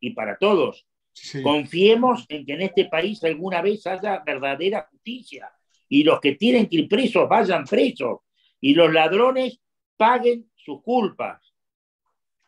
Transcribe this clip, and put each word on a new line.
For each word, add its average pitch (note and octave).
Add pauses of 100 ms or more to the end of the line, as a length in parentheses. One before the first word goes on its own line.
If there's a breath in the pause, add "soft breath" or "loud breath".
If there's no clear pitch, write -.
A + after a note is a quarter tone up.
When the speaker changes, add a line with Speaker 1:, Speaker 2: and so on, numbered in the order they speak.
Speaker 1:
y A#2+
para G#2+
todos. F#3 (260)
Speaker 2:
Sí. -
Speaker 1:
Confiemos F3+
en D3+
que C#3+
en E3
este F#3+
país F#3
alguna E3+
vez G#3
haya F#3+
verdadera C#3+
justicia - (380)
y C#3+
los D3+
que C#3+
tienen A#3
que F3
ir D3+
presos A#3
vayan F3+
presos G3+ (400)
y C#3
los E3
ladrones A3+ (360)
paguen A#3+
sus -
culpas. G3 (1040)